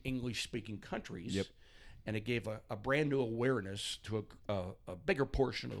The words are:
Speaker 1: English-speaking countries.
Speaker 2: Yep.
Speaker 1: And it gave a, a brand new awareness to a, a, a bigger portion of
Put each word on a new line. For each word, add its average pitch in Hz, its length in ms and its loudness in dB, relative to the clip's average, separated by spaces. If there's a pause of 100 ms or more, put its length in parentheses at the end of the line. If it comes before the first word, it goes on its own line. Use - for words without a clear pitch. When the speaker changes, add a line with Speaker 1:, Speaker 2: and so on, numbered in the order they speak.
Speaker 1:
English-speaking 120 720 -4
countries. - 560 -6
Speaker 2:
Yep. 98 120 2 (600)
Speaker 1:
And 107 100 0
it 107 100 -2
gave 117 200 0
a, 107 220 -4
a 117 80 -4
brand 135 320 4
new 139 120 4
awareness 113 840 2
to 107 240 0 (220)
a, 104 40 2
a, 98 100 2 (260)
a 90 60 -4
bigger 135 300 2
portion 123 460 2
of 107 100 -4